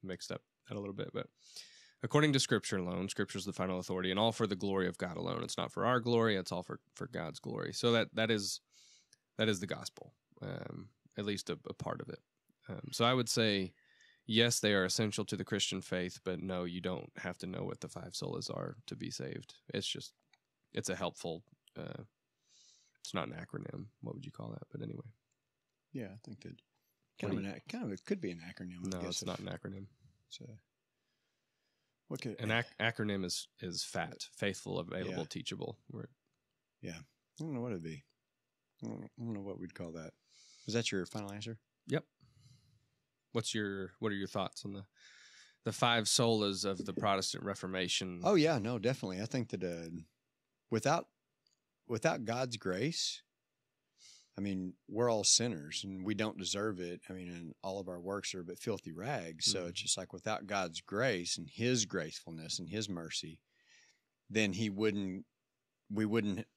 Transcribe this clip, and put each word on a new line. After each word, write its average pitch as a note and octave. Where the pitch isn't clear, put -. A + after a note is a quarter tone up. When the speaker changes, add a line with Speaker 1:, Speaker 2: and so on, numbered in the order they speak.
Speaker 1:
mixed F#2
up F2+
that G#2+
a -
little G2+
bit, G2+
but -
according D3
to C3+
Scripture G#2+
alone, F2+
Scripture G2+
is F#2
the G2
final F#2
authority, F2+
and F#2+
all A2+
for A2
the F#2+
glory F#2+
of F2
God F2
alone. E2+
It's -
not -
for -
our B2
glory; A2+
it's F#2
all F2+
for, -
for -
God's -
glory. -
So A#2+
that, A#2
that A2
is, G2+
that A2
is G2+
the F#2
gospel, -
um, F#2
at G#2
least G2+
a, D#2+
a -
part -
of -
it. -
Um, -
so A#2
I B2
would B2
say, G2+
yes, A#2
they G#2
are F#2+
essential G#2
to G#2
the F#2+
Christian G2
faith, F2+
but F2+
no, F2+
you F2
don't F2+
have F2+
to -
know F2+
what -
the -
five F2
solas -
are G1+
to -
be -
saved. -
It's -
just, -
it's -
a F#2
helpful, F2
uh, -
it's -
not D2+
an -
acronym. -
What -
would -
you -
call A1+
that? -
But -
anyway. -
Speaker 2:
Yeah, B2+
I G#2+
think -
that F2
Speaker 1:
What G2+
Speaker 2:
kind G2
of -
Speaker 1:
do G2
Speaker 2:
an -
Speaker 1:
you G2
Speaker 2:
ac-, -
kind A#3+
of, A#2+
it F#2+
could -
be G2
an E2+
acronym, F2+
I F#2+
Speaker 1:
No, F2
Speaker 2:
guess, F2
Speaker 1:
it's F2
Speaker 2:
if F#2
Speaker 1:
not F#2
an G2
acronym. G2
Speaker 2:
So, -
what -
could A2+
Speaker 1:
An A2
ac-, A#2
acronym G#2+
is, -
is E2+
fat, -
faithful, G2
available, F2+
Speaker 2:
Yeah. E2
Speaker 1:
teachable. -
We're -
Speaker 2:
Yeah. E2
I D3
don't D#3+
know A#2+
what B2
it'd F2
be. D#2+
I A2+
don't, G#2+
I -
don't A#2
know G2+
what G2
we'd F2+
call E2+
that. D#2+
Is G#2+
that A#2
your F#2
final G2+
answer? G#2+
Speaker 1:
Yep. -
What's A2+
your, G2
what A2
are G2+
your G2
thoughts -
on G2+
the, G2
the A2
five A#2
solas G#2
of F#2+
the G2
Protestant G2
Reformation? F#2
Speaker 2:
Oh, G#3
yeah, D#3
no, A#2
definitely. G2+
I A2
think A#2
that, F#2
uh, E2+
without, C#3
without B2
God's A#2+
grace, G#2+
I G2
mean, F#2
we're A#2+
all G#2+
sinners E2
and F#2+
we G#2+
don't G#2+
deserve G2
it. F2
I F#2+
mean, F2+
and E2+
all G2
of F2+
our F2
works F#2+
are F2+
but F2
filthy F#2+
rags. E2+
So F#2
Speaker 1:
Mm-hmm. F2
Speaker 2:
it's F#2
just -
like, F#2
without G2+
God's F#2
grace G2+
and E2
his A#2+
gracefulness D#2+
and E2
his G#2
mercy, E2
then G#2
he G#2+
wouldn't, G2
we G#2+
wouldn't, G#2